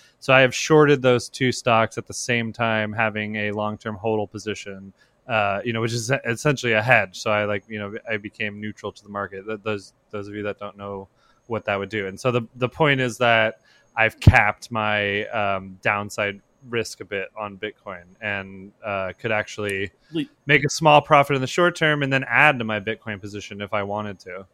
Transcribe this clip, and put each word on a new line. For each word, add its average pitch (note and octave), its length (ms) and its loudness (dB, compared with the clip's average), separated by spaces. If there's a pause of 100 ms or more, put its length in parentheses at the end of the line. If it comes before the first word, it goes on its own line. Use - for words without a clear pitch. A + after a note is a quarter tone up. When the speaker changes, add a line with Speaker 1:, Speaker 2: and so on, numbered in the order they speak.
(200)
Speaker 1:
So - 140 4
I C3 80 10
have B2 140 4
shorted D3 460 6
those B2 280 2
two B2+ 220 0
stocks A2+ 460 2
at A#2 100 -10
the - 60 -14
same A#2 400 -4
time, A2 400 -2
having G#2+ 420 -2
a G#2 160 -4
long-term G#2+ 500 -6
hodl A2 300 -2
position, G2 600 -10 (340)
uh, G2+ 360 0
you A#2+ 100 -4
know, A2+ 80 -4
which A#2 120 -2
is A#2 180 -6 (140)
essentially A#2+ 480 0
a G#2+ 80 4
hedge. A2 380 2
So A2+ 100 -4
I, G#2 160 2
like, G#2 220 -4
you A2 100 -12
know, G2+ 160 -8 (160)
I A2 80 -2
became G#2 440 -8
neutral G#2 300 -8
to - 120 -20
the G#2 60 -20
market. G2 360 -8
Th-, A2 160 -8
those, G#2 320 -6 (180)
those G2+ 160 -10
of G#2 60 -14
you G#2 100 -8
that G2+ 160 -6
don't G2+ 180 -12
know G2+ 320 -10 (380)
what A2 180 -6
that G2+ 120 0
would G2 120 -4
do. G2+ 180 -4
And F#2+ 120 -10
so B2+ 120 0
the, A#2+ 120 0 (120)
the B2 140 -2
point C#3 320 0
is A#2+ 160 -4
that A2+ 420 4 (360)
I've A2 240 2
capped A2 520 6
my, G#2 560 0
um, G2 540 -4
downside G2+ 600 -2 (280)
risk A2+ 320 -4
a G2 40 -12
bit F#2+ 320 -6
on G2+ 200 -10
Bitcoin G2 460 -12 (180)
and, G2 500 -8 (140)
uh, F#2+ 340 -4
could A#2 120 -6
actually G2+ 600 -4 (200)
Speaker 2:
Le- D#3 140 -4 (200)
Speaker 1:
make C#3+ 180 4
a D3 60 -2
small D3+ 320 6
profit C#3+ 340 4
in C3 60 -2
the B2+ 60 -4
short F3 280 2
term D3+ 260 0
and C3+ 120 0
then C3 140 0
add C3 320 4
to A2+ 60 -6
my G#2+ 140 -2
Bitcoin G#2 400 -8
position G2+ 420 -12
if G2+ 120 -6
I G2+ 100 -2
wanted G2+ 380 -6
to. F#2+ 320 -14